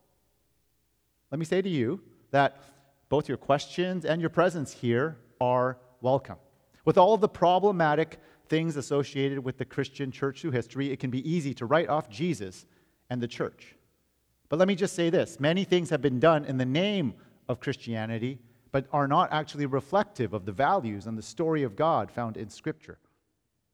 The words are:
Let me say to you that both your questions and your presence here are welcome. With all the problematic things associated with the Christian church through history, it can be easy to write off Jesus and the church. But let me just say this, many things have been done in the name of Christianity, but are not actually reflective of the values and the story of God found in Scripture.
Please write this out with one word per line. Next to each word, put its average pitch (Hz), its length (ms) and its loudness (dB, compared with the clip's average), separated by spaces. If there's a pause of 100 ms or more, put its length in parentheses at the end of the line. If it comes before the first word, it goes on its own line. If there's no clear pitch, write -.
(1300)
Let 139 100 -6
me 165 60 -4
say 185 160 0
to 196 80 -2
you 147 300 0 (320)
that 139 320 2 (460)
both 143 180 0
your 127 100 -4
questions 175 680 -2
and 160 160 0
your 160 80 0
presence 170 420 2
here 127 460 0 (240)
are 127 360 2 (220)
welcome. 127 380 0 (480)
With 160 120 2
all 202 200 8
the 202 100 2
problematic 170 880 2 (300)
things 160 300 0
associated 139 600 -2
with 127 180 -6
the 127 80 -6
Christian 135 440 -6
church 135 300 -6
through 165 120 -6
history, 131 380 -4
it 135 120 -6
can 131 80 -4
be 127 200 -4
easy 151 260 -2
to 123 100 -8
write 147 240 2
off 151 200 -2
Jesus 104 560 -6 (440)
and 123 120 -4
the 120 60 -2
church. - 460 -8 (760)
But 156 100 0
let 185 80 4
me 202 80 2
just 175 180 -2
say 170 160 0
this, 156 300 0
many 165 240 2
things 175 280 2
have 147 100 0
been 127 180 0
done 156 240 6
in 139 140 -4
the 127 80 0
name 165 480 0 (340)
of 123 140 -4
Christianity, 113 760 -6 (360)
but 135 180 0
are 143 160 2
not 156 240 2
actually 151 340 -4
reflective 135 680 -2
of 98 120 -6
the 104 60 -6
values 113 560 0
and 113 100 -6
the 110 40 -10
story 160 420 -2
of 104 140 -4
God 143 340 0
found 117 240 -6
in 98 140 -10
Scripture. - 480 -12 (760)